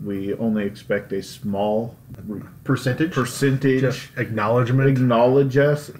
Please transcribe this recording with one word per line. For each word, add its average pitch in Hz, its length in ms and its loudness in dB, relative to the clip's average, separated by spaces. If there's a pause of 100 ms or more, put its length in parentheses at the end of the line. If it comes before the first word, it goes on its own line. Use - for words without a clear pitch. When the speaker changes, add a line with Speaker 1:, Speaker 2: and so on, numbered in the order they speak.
Speaker 1:
we 101 340 -6
only 107 280 -2
expect 101 480 -6
a 98 100 -4
small 104 720 -4 (320)
re-, 101 140 -10 (240)
Speaker 2:
Percentage? 135 480 -2
Speaker 1:
percentage. 131 680 0
Speaker 3:
Just - 340 -2
acknowledgement. 117 720 2
Speaker 1:
Acknowledge 127 720 4
us. 147 420 2